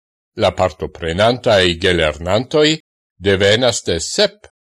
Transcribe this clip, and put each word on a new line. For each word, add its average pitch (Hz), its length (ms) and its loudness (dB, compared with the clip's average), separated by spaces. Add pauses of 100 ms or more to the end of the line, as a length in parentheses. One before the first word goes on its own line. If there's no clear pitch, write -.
(380)
La 98 140 2
partoprenantaj 92 1300 0
gelernantoj 92 960 0 (420)
devenas 101 680 2
de - 140 -2
sep - 480 -4 (200)